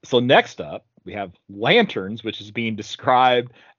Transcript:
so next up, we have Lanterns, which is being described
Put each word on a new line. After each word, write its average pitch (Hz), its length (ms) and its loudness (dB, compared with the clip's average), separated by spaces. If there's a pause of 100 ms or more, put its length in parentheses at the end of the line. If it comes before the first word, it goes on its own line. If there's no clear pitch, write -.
so 127 160 0
next 135 420 2
up, 80 260 -12 (160)
we 90 100 -16
have 98 180 -8 (160)
Lanterns, 110 760 -2
which 107 180 -8
is 104 80 -18
being 113 260 -6
described 123 800 2 (260)